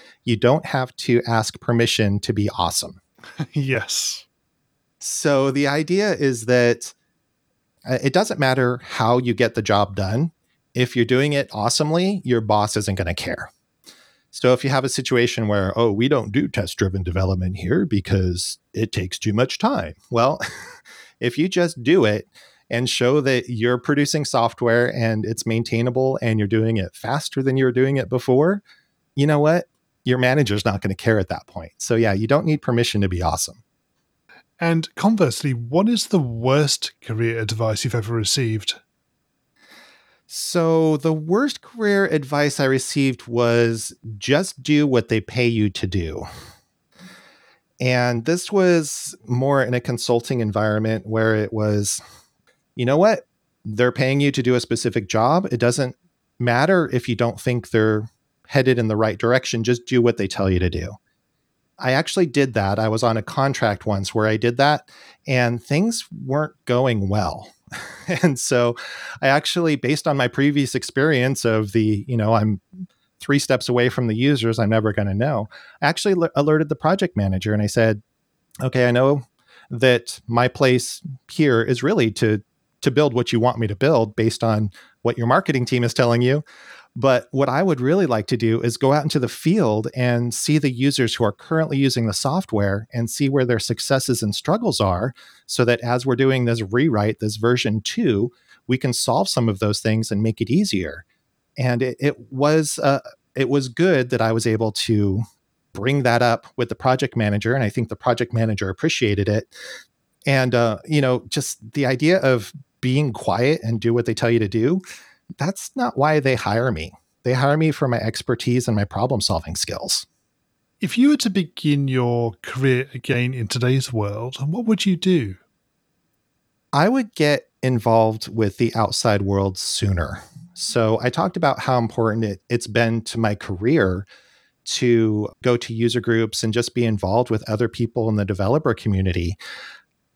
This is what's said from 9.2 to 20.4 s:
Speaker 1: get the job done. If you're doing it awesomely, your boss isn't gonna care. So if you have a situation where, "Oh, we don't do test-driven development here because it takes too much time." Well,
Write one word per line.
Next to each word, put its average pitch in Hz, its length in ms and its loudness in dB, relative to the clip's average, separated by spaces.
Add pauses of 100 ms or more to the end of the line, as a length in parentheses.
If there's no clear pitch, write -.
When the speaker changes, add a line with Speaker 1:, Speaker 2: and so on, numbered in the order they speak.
Speaker 1:
get 117 200 0
the 113 80 -2
job 101 340 2
done. 113 340 -2 (440)
If 127 200 0
you're 117 100 2
doing 131 280 2
it 139 200 -2
awesomely, 156 720 0
your 120 160 2
boss 107 360 0
isn't 101 180 -2
gonna 90 200 -2
care. - 360 -8 (800)
So 127 240 2
if 120 100 -2
you 135 60 -2
have 135 140 0
a 135 40 -4
situation 120 580 0
where, 98 300 0
"Oh, 117 160 2
we 117 160 0
don't 110 240 0
do 139 160 0
test-driven 95 540 -2
development 92 560 -2
here 151 260 0
because 92 760 -2 (140)
it 107 180 -4
takes 92 280 -6
too 104 160 -2
much 127 240 0
time." 208 360 -2 (160)
Well, 127 300 2 (400)